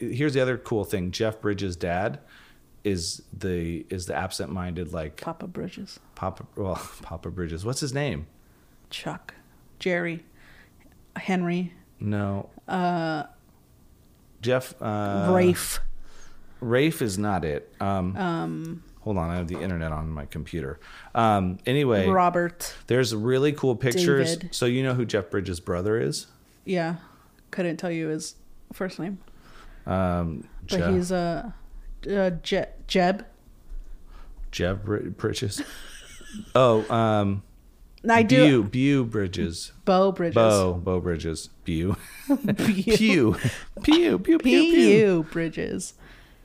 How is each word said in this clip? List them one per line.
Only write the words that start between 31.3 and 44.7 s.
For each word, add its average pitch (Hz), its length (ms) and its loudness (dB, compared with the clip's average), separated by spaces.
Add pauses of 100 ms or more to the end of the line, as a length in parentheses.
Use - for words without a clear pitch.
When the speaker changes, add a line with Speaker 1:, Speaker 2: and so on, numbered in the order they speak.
Speaker 2:
uh, 190 200 2 (120)
Je-, 185 220 0 (220)
Jeb. 196 400 2 (1200)
Speaker 1:
Jeb 98 340 -2
Bri-, 101 260 -4
Bridges? 104 560 -4
<laughs> - 60 -16 (840)
Oh, 120 360 6
um, 104 520 2 (680)
Speaker 2:
I 226 140 6
do. 254 400 8
Speaker 1:
Bew, - 20 2
Bew 131 400 2
Bridges. 92 680 -4 (120)
Speaker 2:
Bo 190 280 4
Bridges. 175 220 -2
Speaker 1:
Bo, 104 380 6 (100)
Bo 92 160 2
Bridges. 82 520 -4 (140)
Bew. 85 300 0 (320)
<laughs> - 20 -18
Speaker 2:
Bew. 233 260 2
Speaker 1:
Pew. 196 840 4 (460)
Pew, 311 360 6
pew, - 0 -
pew, 311 200 4
pew. - 20 -
Speaker 2:
P 277 600 8